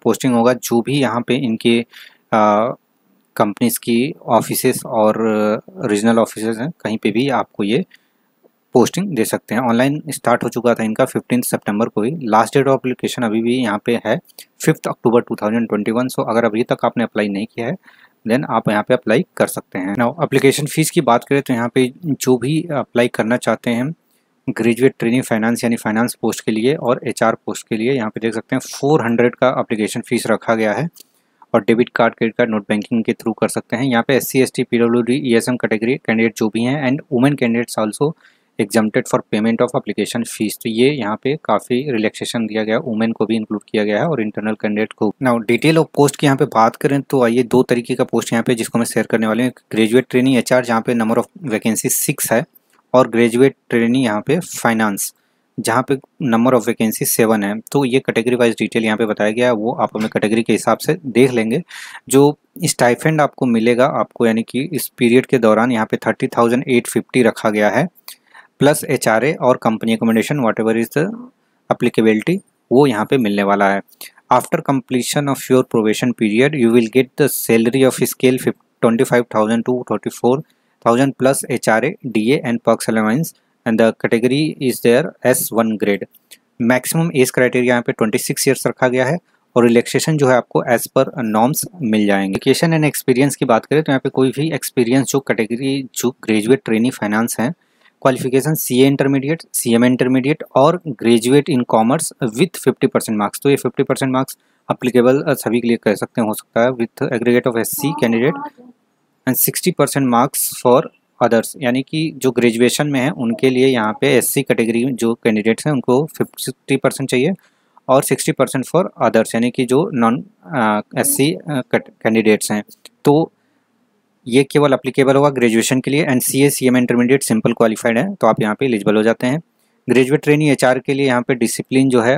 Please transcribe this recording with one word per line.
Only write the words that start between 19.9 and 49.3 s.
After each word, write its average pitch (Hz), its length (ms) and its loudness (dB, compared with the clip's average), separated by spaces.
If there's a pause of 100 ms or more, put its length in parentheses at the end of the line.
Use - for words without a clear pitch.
Now 120 140 0 (140)
application 135 420 2
fees 156 240 -2
की 175 120 0
बात 120 220 2
करें 139 180 0
तो 135 120 -4
यहाँ 120 220 -2
पे 127 120 2 (180)
जो 127 320 0
भी 147 240 -2 (100)
apply 123 360 0
करना 120 300 -2
चाहते 120 340 -4
हैं 123 180 -4 (600)
graduate 117 500 2
ट्रेनी 123 220 0
finance 113 420 -2
यानी 117 120 0
finance 113 460 -4
post 110 240 -4
के 110 60 -2
लिए 117 240 0
और 127 320 -2
एचआर 113 380 -2
post - 220 -10
के 113 100 -4
लिए, 120 160 -2
यहाँ 110 160 -4
पे 110 100 -12
देख 110 140 -4
सकते - 220 -6
हैं - 140 -4
फ़ोर 139 360 0
हंड्रेड 120 300 2
का 127 240 0
application 107 420 -4
fees 117 260 -4
रखा 113 280 0
गया 110 180 0
है 131 140 -2 (640)
और 110 100 2
debit 117 320 2
card, 117 200 0
credit 113 220 -4
card, 113 160 0
note 104 160 -2
banking 107 340 -2
के 120 100 -2
through - 280 -6
कर 107 60 2
सकते - 280 -8
हैं। 120 80 -4
यहाँ 120 240 0
पे 135 80 2
एससी, 131 260 0
एसटी, 127 220 -2
पीडब्ल्यूडी, 117 600 0
ईएसएम 120 320 0
category 110 400 -2
candidate 113 400 -2
जो 110 120 -2
भी 113 140 -2
हैं 135 260 -2
and 147 240 -4
women 135 280 2
candidates 117 420 -2
also 107 300 -2 (460)
exempted 110 500 0
for - 80 2 (160)
payment 113 280 0
of 123 140 0
application 107 520 -4
fees। 107 260 -6 (100)
तो 120 60 -4
ये 120 220 2
यहाँ 110 320 -4
पे 135 120 -2 (100)
काफ़ी 120 340 -2 (120)
relaxation 110 560 -4
दिया 110 160 -4
गया, 110 160 0
women 113 320 -2
को 113 140 -2
भी 110 100 -2
include 107 260 -6 (100)
किया 107 120 0
गया 104 160 0
है 151 80 -2
और 139 140 -2
internal 107 400 -4
candidate 107 320 -4
को। 107 200 -2 (100)
Now 123 100 2 (160)
detail 156 280 2
of 151 80 4 (140)
post 143 160 2
की - 120 -2
यहाँ 135 100 2
पे 147 80 0
बात 113 300 2
करें 139 260 0
तो 127 220 0
आइए 120 200 2
दो 123 200 2
तरीके 120 320 -2
का 127 80 0
post - 300 -4
यहाँ 113 100 0
पे 127 120 0
जिसको 113 240 -4
मैं 117 60 0
share 110 260 -2
करने 110 160 0
वाले 110 160 0